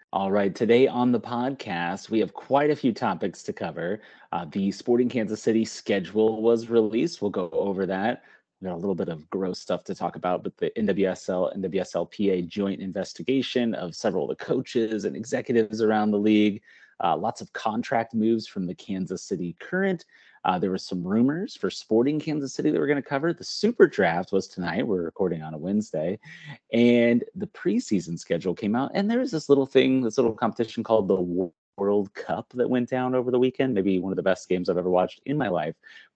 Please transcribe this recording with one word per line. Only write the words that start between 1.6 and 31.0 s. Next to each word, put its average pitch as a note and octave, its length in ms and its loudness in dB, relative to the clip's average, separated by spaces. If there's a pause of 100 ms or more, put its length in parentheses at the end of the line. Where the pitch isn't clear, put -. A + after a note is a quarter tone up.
we A2 80 2
have G2+ 160 0
quite C#3+ 360 2
a D3 60 2
few B2+ 160 0
topics G2 520 -2
to G#2+ 100 -6
cover. F2 480 -6 (300)
Uh, F2 180 -4
the G2 220 0
Sporting A#2+ 360 2
Kansas A2 320 -2
City A2+ 240 2
schedule A2 800 0
was A#2 260 2
released. A#2 540 2
We'll G2+ 80 0
go F2+ 220 -4
over F#2+ 340 -2
that. G2 380 -2 (360)
We F#2 80 -8
got F2 60 -6
a - 20 -8
little F#2+ 180 -2
bit F2+ 140 -4
of D#2+ 220 -10
gross F#2 280 -4
stuff - 260 -6
to G2 100 -8
talk - 220 -6
about, F2+ 260 -2
but F#2+ 160 -8
the - 180 -2
N A2+ 80 -2
W G2 240 2
S F2 220 -6
L, F2+ 240 0
N G2 80 -8
W F#2 180 -2
S - 140 -6
L F2 100 -2
P G2+ 240 -2
A F#2 140 0
joint G2 400 -4
investigation A2+ 920 -2
of F2 200 -8
several E2+ 360 -2
of - 60 -6
the - 80 -14
coaches A2 640 -2
and G2+ 100 -6
executives A2+ 640 0
around G#2+ 300 2
the G#2 80 2
league. G#2 420 4 (420)
Uh, E2 140 2
lots G#2+ 240 -4
of - 140 -14
contract A2+ 580 -2
moves A2 340 2
from F#2+ 200 -6
the F2+ 80 -6
Kansas F#2+ 480 -6
City F2 360 -6
Current. F#3+ 460 -2 (400)
Uh, F#2 140 2
there F#2+ 120 0
were F#2+ 80 -2
some F#2 240 -6
rumors C3 520 0
for F#2+ 160 -4
Sporting B2+ 480 2
Kansas C#3+ 360 -4
City - 160 0
that D3+ 80 0
we're D3+ 80 2
gonna C#3+ 140 2
cover. C#3+ 320 -2
The - 120 -10
Super - 420 4
Draft F2+ 460 2
was F#2+ 160 2
tonight. F2+ 380 -4
We're F#2+ 160 0
recording E2+ 400 -2
on D#2 120 -10
a D2+ 40 -8
Wednesday. F2+ 600 -2 (540)
And A#2+ 520 6 (100)
the G2+ 120 -6
preseason F#2+ 720 -2
schedule F2 360 -2
came G#2+ 200 -2
out. B2+ 200 -2
And G3+ 160 0
there A#3 80 0
was B3+ 120 -2
this - 180 -6
little C3+ 180 6
thing, C3 360 4
this A2 160 -2
little A#2+ 140 4
competition A2+ 500 -4
called G#2+ 260 4